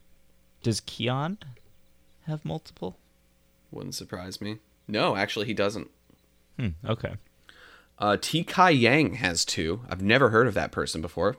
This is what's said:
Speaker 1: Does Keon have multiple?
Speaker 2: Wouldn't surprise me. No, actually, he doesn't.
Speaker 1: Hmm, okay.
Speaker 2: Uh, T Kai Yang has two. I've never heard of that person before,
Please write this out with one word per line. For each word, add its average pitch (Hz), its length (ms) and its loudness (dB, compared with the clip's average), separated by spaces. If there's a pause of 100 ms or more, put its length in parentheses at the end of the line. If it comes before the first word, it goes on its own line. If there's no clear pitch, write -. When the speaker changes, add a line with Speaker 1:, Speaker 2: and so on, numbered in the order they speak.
(640)
Speaker 1:
Does 110 180 -2
Keon 135 580 -4 (880)
have 151 180 -8
multiple? - 520 -10 (760)
Speaker 2:
Wouldn't 95 240 -10
surprise 95 460 -12
me. 107 180 -8 (300)
No, 113 280 0
actually, 104 300 -2
he 110 80 -2
doesn't. 101 360 -2 (680)
Speaker 1:
Hmm, 120 100 -2 (160)
okay. 101 300 -4 (840)
Speaker 2:
Uh, 101 220 2
T 165 240 -2
Kai 185 260 6
Yang 123 440 4
has 92 300 0
two. 87 440 -2
I've 92 140 -6
never 117 280 6
heard 113 160 6
of 101 80 0
that 85 180 -2
person 80 280 -4
before, 87 380 -2